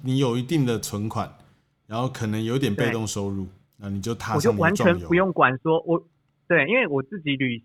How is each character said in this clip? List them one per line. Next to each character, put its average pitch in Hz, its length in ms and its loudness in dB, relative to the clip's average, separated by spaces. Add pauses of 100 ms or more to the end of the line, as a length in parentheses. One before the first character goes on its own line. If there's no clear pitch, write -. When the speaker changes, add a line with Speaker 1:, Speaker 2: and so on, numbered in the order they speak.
Speaker 1:
你 131 140 0
有 123 180 2
一 127 40 -2
定 139 240 0
的 113 140 0
存 104 300 -6
款， 101 200 -4 (560)
然 110 140 -8
后 127 80 -2
可 120 200 -6
能 107 140 -2
有 113 160 0
点 127 160 2
被 117 180 0
动 110 140 -2
收 101 220 -4
入， 98 160 -4
Speaker 2:
对。 92 80 -10 (240)
Speaker 1:
那 101 140 -12
你 98 120 -4
就 117 140 -4
踏 - 240 -2
上 208 160 2
你 - 20 -2
的 - 0 -
壮 - 0 -
游。 - 40 0
Speaker 2:
我 165 120 6
就 226 120 0
完 175 140 4
全 165 100 -10
不 170 60 4
用 185 180 2
管 131 280 4
说， 160 240 0
我， 165 160 0 (460)
对， 156 220 4
因 240 80 2
为 233 100 2
我 135 160 -2
自 190 160 -10
己 143 160 -2
旅 123 300 -2